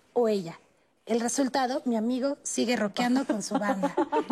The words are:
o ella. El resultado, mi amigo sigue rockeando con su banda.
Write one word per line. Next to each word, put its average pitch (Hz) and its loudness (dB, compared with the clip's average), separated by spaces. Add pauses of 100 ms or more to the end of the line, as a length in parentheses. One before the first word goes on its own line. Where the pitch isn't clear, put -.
(120)
o 240 2
ella. 190 -2 (460)
El 226 0
resultado, 262 0
mi 240 0
amigo 247 0
sigue 247 0
rockeando 247 0
con 214 -2
su - -4
banda. 226 0 (380)